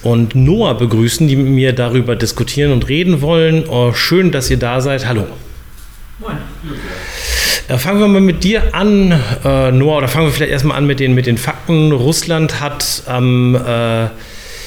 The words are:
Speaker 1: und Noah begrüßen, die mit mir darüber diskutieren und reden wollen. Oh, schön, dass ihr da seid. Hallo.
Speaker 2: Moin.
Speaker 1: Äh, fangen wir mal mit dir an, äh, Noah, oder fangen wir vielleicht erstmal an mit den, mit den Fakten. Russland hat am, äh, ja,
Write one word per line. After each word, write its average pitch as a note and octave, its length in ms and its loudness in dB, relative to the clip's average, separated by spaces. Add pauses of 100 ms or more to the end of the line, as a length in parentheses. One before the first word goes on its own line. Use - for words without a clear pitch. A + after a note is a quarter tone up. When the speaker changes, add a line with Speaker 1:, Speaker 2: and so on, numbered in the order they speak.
Speaker 1:
und A#2 320 2
Noah C#3+ 420 4
begrüßen, A2+ 500 2
die C3+ 80 2
mit C3+ 120 2
mir C3 260 2
darüber A#2+ 420 0
diskutieren B2 560 0
und A#2+ 160 2
reden D#3+ 340 2
wollen. D#3+ 460 2
Oh, B2 240 2
schön, F3 400 2
dass C3+ 200 -2
ihr C3 60 2
da A#2+ 220 0
seid. C3 280 -2
Hallo. A2 180 -2 (920)
Speaker 2:
Moin. G#3 180 -10 (1300)
Speaker 1:
Äh, C3 120 -2
fangen G3 200 -2
wir G#3 80 2
mal G3 140 4
mit F3+ 220 2
dir G#3 320 0
an, F#3+ 440 2 (240)
äh, C3+ 280 2
Noah, C#3 260 2
oder C3+ 100 0
fangen D#3 200 0
wir C#3+ 60 0
vielleicht C#3+ 180 -2
erstmal C#3 260 0
an C#3+ 80 2
mit C#3 140 0
den, B2+ 160 2
mit B2+ 100 2
den A#2 140 0
Fakten. D#3 520 0
Russland D#3 680 0
hat - 480 -6
am, B2 480 2
äh, B2+ 40 0 (440)
ja, A2+ 60 -2 (580)